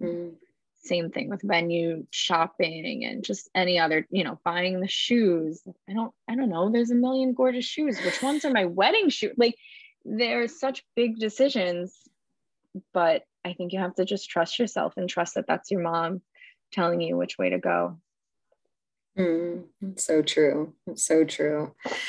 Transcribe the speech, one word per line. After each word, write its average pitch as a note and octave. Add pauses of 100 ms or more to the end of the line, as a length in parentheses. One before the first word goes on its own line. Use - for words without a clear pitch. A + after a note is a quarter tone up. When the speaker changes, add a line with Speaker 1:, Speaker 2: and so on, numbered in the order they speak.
Speaker 1:
Mm. E3+ (500)
Speaker 2:
same E3+
thing -
with -
venue E3+
shopping E3
and -
just -
any F3+
other, D#3
you F#3
know, C3+
buying F3+
the F#3+
shoes. F3 (280)
I F#3+
don't, A3+ (160)
I A3+
don't C4
know. F3+
There's A#3+
a -
million B3+
gorgeous B3
shoes. C4
Which F3+
ones C#4
are C#4+
my G#3+
wedding A#3
shoe? -
Like, A#3+ (480)
there's A#3
such C4 (120)
big A#3
decisions, G#3 (1000)
but E3+ (200)
I F3+
think F3
you F#3+
have F3+
to F#3+
just G3
trust -
yourself F3
and F3+
trust F3
that F3
that's D#3+
your G3
mom E3 (500)
telling F3
you E3
which -
way F2+
to F2+
go. F2 (1200)
Speaker 1:
Mm, F3 (180)
it's F#3+
so D#3
true. D3+ (120)
It's E3
so D#3+
true. D3+ (340)